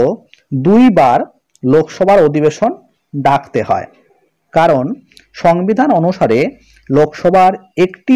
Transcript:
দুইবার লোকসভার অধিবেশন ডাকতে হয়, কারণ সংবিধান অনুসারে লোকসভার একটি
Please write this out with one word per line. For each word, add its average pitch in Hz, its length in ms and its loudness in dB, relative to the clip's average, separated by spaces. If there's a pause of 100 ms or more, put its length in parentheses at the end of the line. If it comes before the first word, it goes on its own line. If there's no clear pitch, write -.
(520)
দুইবার 160 640 2 (440)
লোকসভার 160 640 0
অধিবেশন 151 460 0 (440)
ডাকতে 139 480 -2
হয়, 95 240 -4 (640)
কারণ 220 320 0 (500)
সংবিধান 185 560 -2
অনুসারে 170 480 -2 (520)
লোকসভার 175 640 0 (240)
একটি 185 400 -2